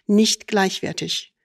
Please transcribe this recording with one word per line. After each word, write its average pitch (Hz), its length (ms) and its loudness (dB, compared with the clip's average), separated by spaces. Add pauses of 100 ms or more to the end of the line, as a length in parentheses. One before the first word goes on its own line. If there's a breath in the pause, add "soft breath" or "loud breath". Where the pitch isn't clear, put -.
nicht 208 420 2
gleichwertig 185 840 -4 (120)